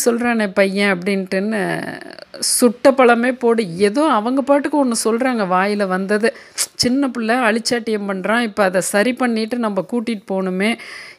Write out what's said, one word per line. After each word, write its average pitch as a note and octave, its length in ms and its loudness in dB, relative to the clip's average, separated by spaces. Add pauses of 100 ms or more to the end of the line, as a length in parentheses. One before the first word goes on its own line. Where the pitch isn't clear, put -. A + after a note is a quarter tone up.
சொல்றானே A#3 500 0
பையன்?" G3 440 2
அப்படின்ட்டுன்னு, F#3+ 840 -2 (560)
"சுட்ட - 540 4
பழமே B3 400 4
போடு." A#3 440 0
ஏதோ G#3 280 2
அவங்க B3+ 380 0
பாட்டுக்கு C#4 440 2
ஒண்ணு A#3+ 60 0 (120)
சொல்றாங்க, A#3 460 0
வாயில G3+ 360 0
வந்தது. G3 480 0 (200)
சின்ன B3+ 560 -2
பிள்ளை A#3 260 -2
அழிச்சாட்டியம் A3+ 720 -2
பண்றான், G3 320 -2
இப்ப G#3+ 240 0
அதை F#3+ 160 2
சரி G#3 320 0
பண்ணிட்டு A#3+ 460 -2
நம்ம G3+ 340 -2
கூட்டிட்டு A#3 360 -4
போகணுமே, F#3+ 500 -2 (400)